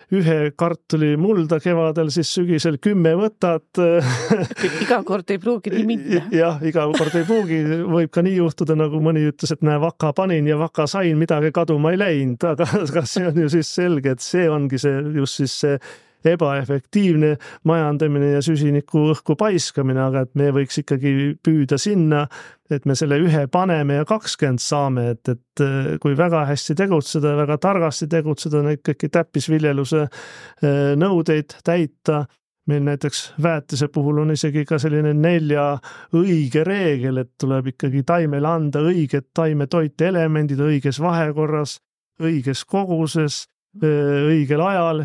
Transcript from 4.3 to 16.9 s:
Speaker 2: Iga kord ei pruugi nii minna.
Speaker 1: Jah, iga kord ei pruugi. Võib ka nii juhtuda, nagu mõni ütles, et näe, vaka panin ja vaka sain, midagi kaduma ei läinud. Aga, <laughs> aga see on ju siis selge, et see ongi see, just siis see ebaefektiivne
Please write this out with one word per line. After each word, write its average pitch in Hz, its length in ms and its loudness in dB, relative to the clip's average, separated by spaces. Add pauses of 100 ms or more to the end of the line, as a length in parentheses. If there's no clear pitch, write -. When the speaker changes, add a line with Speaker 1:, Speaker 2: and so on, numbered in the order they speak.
Speaker 2:
Iga 240 180 2
kord 190 300 -4
ei 196 80 -2
pruugi 214 320 -4
nii 220 160 0
minna. 180 400 -2
Speaker 1:
Jah, 165 320 0
iga 160 320 0
kord 156 240 0
ei 165 80 0
pruugi. 175 380 0 (260)
Võib 165 240 0
ka 175 80 0
nii 185 160 2
juhtuda, 160 400 0
nagu 156 240 0
mõni 156 240 2
ütles, 147 320 -2
et - 80 -4
näe, 151 160 2
vaka 156 320 -2
panin 175 320 0
ja 151 160 2
vaka 160 240 -2
sain, 170 320 0
midagi 156 320 2
kaduma 160 460 0
ei 190 80 0
läinud. 139 420 0
Aga, 160 300 0
<laughs> 202 100 2
aga 143 240 -2
see 185 160 -2
on 170 160 0
ju 151 80 2
siis 160 240 0
selge, 156 400 0
et 127 80 -6
see 180 280 0
ongi 139 360 0
see, 139 160 0 (120)
just 139 280 -2
siis 135 160 -2
see 143 220 0 (460)
ebaefektiivne 151 1120 2 (240)